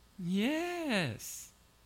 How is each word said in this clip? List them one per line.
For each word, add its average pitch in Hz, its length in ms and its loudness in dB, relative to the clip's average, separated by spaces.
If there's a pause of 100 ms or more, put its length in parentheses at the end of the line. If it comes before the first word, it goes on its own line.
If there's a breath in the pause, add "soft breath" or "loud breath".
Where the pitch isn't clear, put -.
(180)
"Yes. 220 1300 0 (380)